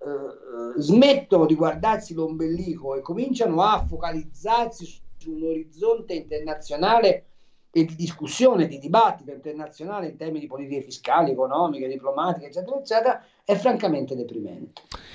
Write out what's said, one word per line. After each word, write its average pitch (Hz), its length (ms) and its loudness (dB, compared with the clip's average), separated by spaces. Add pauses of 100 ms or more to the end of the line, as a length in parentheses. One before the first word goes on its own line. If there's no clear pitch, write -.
eh, 131 760 -8
smettono 196 680 6
di 156 80 4
guardarsi 165 580 0
l'ombelico 160 840 -4
e 135 40 -6
cominciano 196 640 0
a 208 240 4
focalizzarsi 175 960 -2
su, - 160 -16 (160)
su 160 160 -12
un 156 120 -6
orizzonte 160 680 -2
internazionale 156 1080 2 (460)
e 165 140 4
di 160 100 -6
discussione, 170 720 2
di 135 120 -6
dibattito 185 520 2
internazionale 156 800 -10
in 139 80 -14
termini 156 240 -6
di 147 60 -10
politiche 139 360 -8
fiscali, 143 480 0
economiche, 131 560 0
diplomatiche, 139 600 -4
eccetera, 262 320 -6
eccetera, 233 460 0 (200)
è 202 120 2
francamente 156 600 0
deprimente. 110 680 -10 (320)